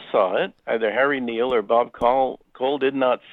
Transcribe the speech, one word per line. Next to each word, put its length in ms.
saw 260
it. 160
Either 260
Harry 280
Neale 340
or 80
Bob 300
Cole, 480
Cole 260
did 160
not 260